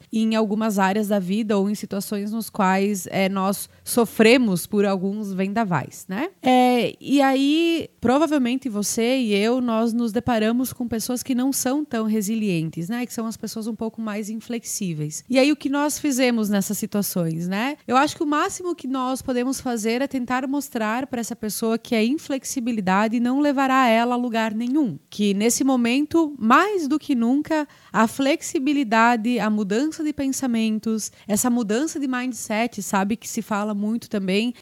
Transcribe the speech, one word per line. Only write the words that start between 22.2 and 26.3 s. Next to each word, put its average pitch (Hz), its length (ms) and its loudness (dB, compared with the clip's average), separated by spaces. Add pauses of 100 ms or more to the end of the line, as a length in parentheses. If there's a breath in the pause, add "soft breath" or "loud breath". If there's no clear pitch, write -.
não 247 200 0
levará 269 480 2
ela 233 260 4
a 247 40 0
lugar 226 360 -2
nenhum. 240 440 0 (120)
Que 202 240 2
nesse 226 300 2
momento, 269 760 2